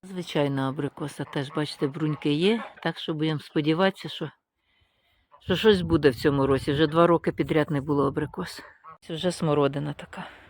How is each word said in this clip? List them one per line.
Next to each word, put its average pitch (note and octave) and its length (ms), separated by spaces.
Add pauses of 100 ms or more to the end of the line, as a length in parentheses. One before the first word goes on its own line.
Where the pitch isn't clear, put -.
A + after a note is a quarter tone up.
Звичайна D3 640
абрикоса C#3+ 560
теж, C#3 260
бачите, D3+ 360
бруньки D3 460
є, F#3+ 320 (180)
так E3 160
що - 160
будемо D#3 260
сподіватися, D#3+ 680
що, D3 220 (1080)
що F#3 160
щось G3+ 260
буде D#3+ 280
в B2 40
цьому C#3 320
році. C3+ 260
Вже D3+ 140
два E3 200
роки E3+ 260
підряд D3+ 380
не C#3+ 100
було C#3+ 280
абрикос. D3+ 540 (380)
Це - 140
вже E3+ 180
смородина D3 600
така. - 340 (240)